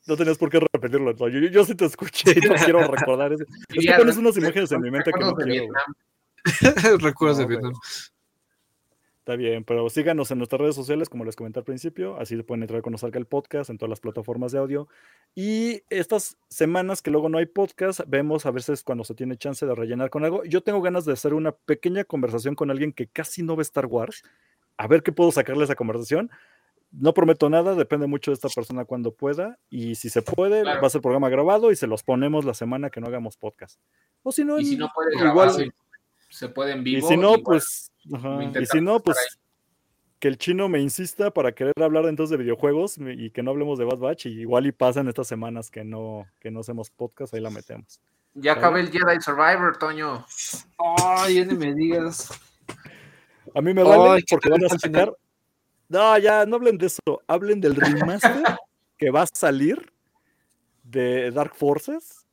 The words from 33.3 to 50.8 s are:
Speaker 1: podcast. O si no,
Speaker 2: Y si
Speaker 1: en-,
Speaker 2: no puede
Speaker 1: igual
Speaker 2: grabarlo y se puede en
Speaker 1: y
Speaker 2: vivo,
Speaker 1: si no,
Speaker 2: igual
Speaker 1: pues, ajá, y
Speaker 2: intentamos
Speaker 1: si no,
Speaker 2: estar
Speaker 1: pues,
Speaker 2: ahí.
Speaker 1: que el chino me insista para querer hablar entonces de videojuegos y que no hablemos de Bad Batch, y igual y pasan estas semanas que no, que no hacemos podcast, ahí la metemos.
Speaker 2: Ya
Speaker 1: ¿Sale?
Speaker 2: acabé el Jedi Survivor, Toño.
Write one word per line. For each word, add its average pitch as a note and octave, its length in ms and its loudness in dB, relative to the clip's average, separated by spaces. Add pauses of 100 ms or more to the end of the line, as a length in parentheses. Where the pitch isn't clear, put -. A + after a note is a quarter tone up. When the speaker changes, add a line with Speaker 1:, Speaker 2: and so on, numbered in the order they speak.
Speaker 1:
podcast. - 420 -16 (420)
O C4 100 -6
si D4 140 0
no, D4 140 -2
Speaker 2:
Y D4 60 -2
si C#4+ 80 -2
Speaker 1:
en-, C4+ 80 -4
Speaker 2:
no D#3 120 -6
puede D#3+ 220 -2
Speaker 1:
igual D#3 180 2 (140)
Speaker 2:
grabarlo F#3 180 2
y B2 60 -12 (580)
se B2 200 -14
puede C3+ 240 -6
en C3 80 -8
Speaker 1:
y - 20 -8
Speaker 2:
vivo, C3+ 240 0
Speaker 1:
si E3+ 100 6
no, F#3+ 100 4 (100)
Speaker 2:
igual - 60 0
Speaker 1:
pues, - 480 -2 (220)
ajá, B2+ 140 -10 (140)
y C#3+ 40 -6
Speaker 2:
intentamos B2+ 240 -4
Speaker 1:
si D#3 120 2
no, F#3 160 -2
Speaker 2:
estar A3+ 60 -2
Speaker 1:
pues, C#3+ 140 0
Speaker 2:
ahí. - 220 -4 (800)
Speaker 1:
que C#3+ 80 -2
el C3+ 100 -2
chino F#3 300 -2
me D#3 140 0
insista F#3 500 -4
para B2+ 220 0
querer C3+ 280 -2
hablar D#3+ 260 2
entonces D#3 300 -2
de B2+ 60 -4
videojuegos D3 540 -2
y B2 320 -12
que B2 120 -10
no B2+ 100 -4
hablemos D3 280 -4
de A#2+ 60 -2
Bad B2 140 -4
Batch, C#3 260 -6
y A2+ 160 -10
igual B2 240 0
y C#3+ 80 0
pasan C3 340 0
estas B2 200 -6
semanas A2+ 440 -10
que G#2+ 140 -14
no, A2 400 -12 (160)
que A2+ 100 -12
no A2+ 100 -12
hacemos A2+ 280 -12
podcast, - 440 -12
ahí A2+ 80 -6
la A2 100 -8
metemos. - 500 -18 (320)
Speaker 2:
Ya C#3+ 200 0
Speaker 1:
¿Sale? D3+ 120 0
Speaker 2:
acabé F3 160 4
el E3+ 100 -4
Jedi F3 300 2
Survivor, E3 560 2
Toño. D#3 480 -6 (800)